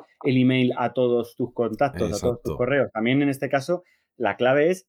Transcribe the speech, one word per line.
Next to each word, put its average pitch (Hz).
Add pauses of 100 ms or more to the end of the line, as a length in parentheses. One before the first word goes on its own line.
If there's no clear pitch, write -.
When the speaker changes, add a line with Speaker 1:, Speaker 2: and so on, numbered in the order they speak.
(220)
Speaker 1:
el 127
email 127
a 120
todos 120
tus 123
contactos, 120
a 104
todos -
tus 117
Speaker 2:
Exacto. -
Speaker 1:
correos. 123
También 120
en 143
este 135
caso, 139 (360)
la 101
clave 143
es 185